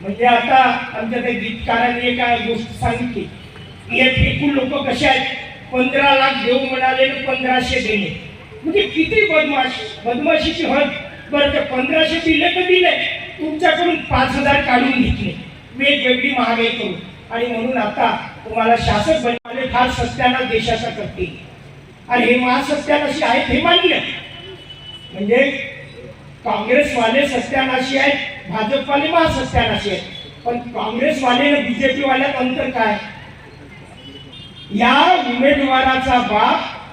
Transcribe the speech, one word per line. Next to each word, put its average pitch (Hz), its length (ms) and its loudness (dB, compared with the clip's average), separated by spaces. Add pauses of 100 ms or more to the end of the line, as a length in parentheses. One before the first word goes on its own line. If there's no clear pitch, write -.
म्हणजे 202 260 -2
आता 240 300 4 (420)
आमच्या 233 240 -4
त्या 247 80 -2
गीतकारांनी 240 760 -2
एक 247 140 -2
गोष्ट 233 600 -2
सांगितली 240 440 -4 (640)
की 233 100 0
हे 254 100 4
फेकून 285 400 0
लोक 269 360 -2
कसे 285 200 0
आहेत, - 300 0 (360)
पंधरा 277 420 2
लाख 269 300 2
देऊ 247 140 4
म्हणाले 262 520 2
आणि 285 120 -6
पंधराशे 254 580 0
दिले. 202 460 -4 (360)
म्हणजे 359 200 2
किती 381 520 2
बदमाश, 277 680 0
बदमाशीची 302 600 0
हद. 277 240 2 (440)
बरं, 285 200 2
ते - 80 0
पंधराशे 311 580 0
दिले 330 300 2
तर 359 180 0
दिले, 359 240 4 (480)
तुमच्याकडून 320 580 0
पाच - 320 0
हजार 285 320 2
काढून 247 300 2
घेतले 247 440 0 (400)
वेगवेगळी 254 640 0
महागाई 233 280 0
करून. 202 280 -4 (360)
आणि 233 160 -4
म्हणून 240 320 -2
आता 214 380 0 (280)
तुम्हाला 226 320 2
शासक 226 460 0
बनवले, 240 460 -4
फार 247 220 2
सत्यानाश 247 520 0
देशाचा 226 480 -2
करतील. 180 460 -8 (720)
आणि 247 160 2
हे 240 120 4
महासत्यानाशी 277 840 0
आहेत - 240 2
हे - 160 0
मान्य, 339 380 4 (1120)
म्हणजे 233 380 2 (960)
काँग्रेसवाले 240 840 2
सत्यानाशी 262 680 -2
आहेत, - 520 -2
भाजपवाले 277 580 0
महासत्यानाशी 240 840 0
आहेत, 180 120 -6 (420)
पण 240 140 -2
काँग्रेसवाले 247 920 0
आणि 285 140 4
बीजेपी 254 400 0
वाल्यात 269 320 2
अंतर 254 360 -2
काय? 220 280 0 (1700)
या 240 560 6
उमेदवाराचा 262 920 2
बाप 208 580 2 (160)